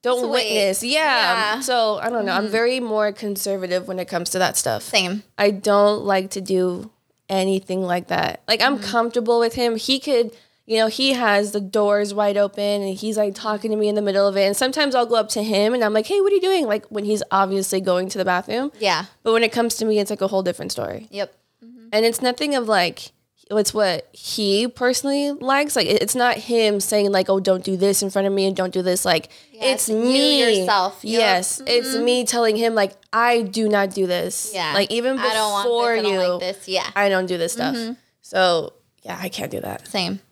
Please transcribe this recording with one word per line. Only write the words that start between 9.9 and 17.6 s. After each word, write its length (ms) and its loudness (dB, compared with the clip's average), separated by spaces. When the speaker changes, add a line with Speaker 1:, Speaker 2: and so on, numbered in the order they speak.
Speaker 1:
could, 320 0
you 120 -2
know, 100 4
he 260 0
has 380 2
the 100 -2
doors 520 0
wide 240 0
open 440 0
and 140 -4
he's, 220 -4
like, 180 0
talking 360 -4
to 60 0
me 120 2
in 60 0
the 60 0
middle 260 2
of 100 0
it. 100 4
And 100 0
sometimes 380 0
I'll 100 4
go 100 0
up 140 2
to 140 -2
him 300 2
and 100 0
I'm 100 0
like, 140 0
"Hey, 140 0
what 100 2
are 40 2
you 60 4
doing?" 240 2
Like, 220 -2
when 180 -6
he's 260 0
obviously 500 0